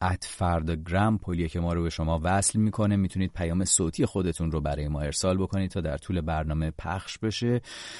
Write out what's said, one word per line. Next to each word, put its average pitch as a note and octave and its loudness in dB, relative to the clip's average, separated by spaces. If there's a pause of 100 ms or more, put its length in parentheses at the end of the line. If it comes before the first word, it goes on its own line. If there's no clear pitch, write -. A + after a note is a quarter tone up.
ات F#2 0
فرداگرام E2+ 2
پلیه E2+ -2
که F2 -2
ما E2+ 2
رو E2+ 2
به E2+ 0
شما E2 0
وصل F#2+ 2
می‌کنه. G#2+ 2
می‌تونید F#2+ 0
پیام F2 0
صوتی F#2 2
خودتون E2+ -2
رو D#2 0
برای D2 -2
ما D2 -2
ارسال D#2 0
بکنید F#2+ 0
تا F#2+ -4
در D#2 -2
طول - -2
برنامه D#2 0
پخش - -6
بشه. A#2+ 0 (400)